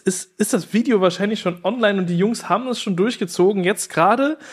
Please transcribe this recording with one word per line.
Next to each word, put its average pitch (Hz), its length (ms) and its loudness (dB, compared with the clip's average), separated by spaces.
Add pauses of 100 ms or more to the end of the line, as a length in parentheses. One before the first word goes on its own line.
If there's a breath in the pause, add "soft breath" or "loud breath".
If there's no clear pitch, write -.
ist, - 340 -4
ist 208 140 -2
das 175 220 -2
Video 226 260 2
wahrscheinlich 196 380 0
schon 175 260 -4
online 208 360 0
und 185 60 0
die 175 120 0
Jungs 214 280 0
haben 226 200 0
es 240 120 -6
schon 196 160 -4
durchgezogen. 190 680 0
Jetzt 185 260 -2
gerade, 233 480 2 (160 loud breath)